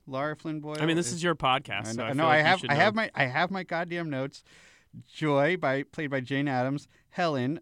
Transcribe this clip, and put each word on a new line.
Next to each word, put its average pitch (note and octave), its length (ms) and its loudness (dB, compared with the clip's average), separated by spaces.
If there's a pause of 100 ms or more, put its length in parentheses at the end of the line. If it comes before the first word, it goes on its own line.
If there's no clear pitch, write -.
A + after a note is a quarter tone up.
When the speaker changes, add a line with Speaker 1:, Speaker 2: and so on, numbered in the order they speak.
Speaker 1:
Laura C#3+ 280 -4
Flynn D#3 240 -6
Boyle? D3+ 220 -8
Speaker 2:
I D3+ 40 2
mean, D#3+ 120 2
this F3 100 0
Speaker 1:
Is F3+ 80 -4
Speaker 2:
is D#3+ 80 -4
your E3+ 120 2
podcast, B2+ 520 0
Speaker 1:
I A2+ 40 -4
Speaker 2:
so A2+ 60 -6
Speaker 1:
know, A#2+ 60 -6
Speaker 2:
I A2+ 40 -4
Speaker 1:
I - 40 -2
Speaker 2:
feel C3+ 60 -2
Speaker 1:
know, D3+ 80 2
Speaker 2:
like D#3 80 6
Speaker 1:
I D3+ 60 6
Speaker 2:
you D3+ 60 4
Speaker 1:
have, F3+ 140 6
Speaker 2:
should C3+ 120 -4
Speaker 1:
I - 40 2
have G3+ 200 4
Speaker 2:
know. A3+ 80 0
Speaker 1:
my, F#3+ 120 -4
I C#3+ 100 2
have D3+ 260 0
my F#3+ 120 -6
goddamn E3+ 460 -4
notes. C3+ 340 -6 (640)
Joy, D3+ 480 2
by, C#3 280 0
played D3 260 -8
by C#3 100 -2
Jane C#3 280 -2
Adams, C3 400 -2 (240)
Helen, D3+ 500 0